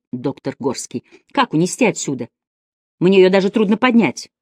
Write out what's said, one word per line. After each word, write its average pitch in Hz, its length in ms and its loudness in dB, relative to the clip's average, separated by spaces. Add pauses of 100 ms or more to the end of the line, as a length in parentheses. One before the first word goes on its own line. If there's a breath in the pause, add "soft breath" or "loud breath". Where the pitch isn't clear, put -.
(120)
доктор 127 480 -8
Горский. - 460 -8 (260 soft breath)
«Как - 220 -2
унести 175 320 0
отсюда? 143 420 -4 (720)
Мне 190 200 4
ее 185 100 6
даже 196 200 2
трудно 220 280 0
поднять». 226 520 0 (120)